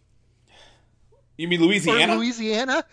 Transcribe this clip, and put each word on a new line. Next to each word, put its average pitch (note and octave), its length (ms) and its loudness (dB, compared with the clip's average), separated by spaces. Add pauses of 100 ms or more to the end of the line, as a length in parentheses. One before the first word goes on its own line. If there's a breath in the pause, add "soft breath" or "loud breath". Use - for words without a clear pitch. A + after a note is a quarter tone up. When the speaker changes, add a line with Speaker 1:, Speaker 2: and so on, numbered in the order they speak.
(1400 soft breath)
Speaker 1:
You E3 120 -8
mean F3 120 0
Louisiana? E3 540 2
Speaker 2:
Or - 20 0
Louisiana? A#3 760 -4